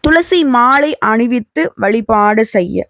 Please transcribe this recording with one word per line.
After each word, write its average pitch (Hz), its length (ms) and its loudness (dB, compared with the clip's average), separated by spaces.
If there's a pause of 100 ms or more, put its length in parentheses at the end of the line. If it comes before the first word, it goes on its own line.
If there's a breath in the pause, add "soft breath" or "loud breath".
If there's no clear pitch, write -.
துளசி 339 340 2 (180)
மாலை 277 340 2 (200)
அணிவித்து 240 520 -2 (200)
வழிபாடு 214 640 0 (100)
செய்ய 185 340 -2